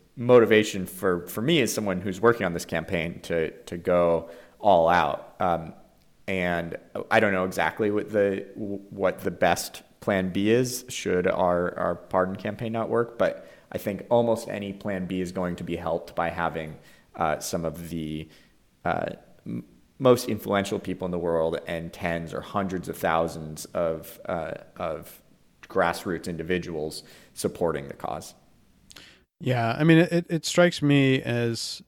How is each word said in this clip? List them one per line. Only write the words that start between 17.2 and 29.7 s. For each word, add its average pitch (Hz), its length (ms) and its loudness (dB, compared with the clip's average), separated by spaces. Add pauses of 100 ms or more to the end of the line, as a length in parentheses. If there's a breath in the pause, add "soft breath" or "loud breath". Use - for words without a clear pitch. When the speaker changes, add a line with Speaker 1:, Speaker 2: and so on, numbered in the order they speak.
Speaker 1:
some 85 240 -6
of 80 260 -6
the, 78 380 -6 (560 soft breath)
uh, 58 260 -2 (340)
m-, 117 200 -8 (340)
most 127 300 4
influential 101 500 -2
people 92 280 -6
in 90 40 -4
the 87 80 -2
world 82 480 0
and 85 260 -6
tens 82 400 -4
or - 80 -6
hundreds 95 480 -4
of - 80 -6
thousands 80 720 -2
of, 82 600 -4
uh, 80 260 -4 (240)
of 82 460 -8 (400)
grassroots 85 640 0
individuals 82 760 -4 (320 loud breath)
supporting 82 540 -2
the - 60 -12
cause. - 400 -10 (1080 loud breath)
Speaker 2:
Yeah, 117 380 0